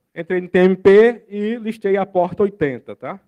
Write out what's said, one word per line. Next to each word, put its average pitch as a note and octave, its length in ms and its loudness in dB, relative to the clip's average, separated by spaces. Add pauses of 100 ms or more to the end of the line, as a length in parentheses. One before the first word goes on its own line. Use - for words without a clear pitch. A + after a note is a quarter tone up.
(140)
entrei F3 260 -6
no F3+ 80 -10
T F#3 100 0
M F#3 180 4
P G#3 520 4
e G#3 280 -6
listei G#3 400 -6
a F#3+ 100 -2
porta F3+ 380 -2
oitenta, C#3 500 -6
tá? E3 340 -16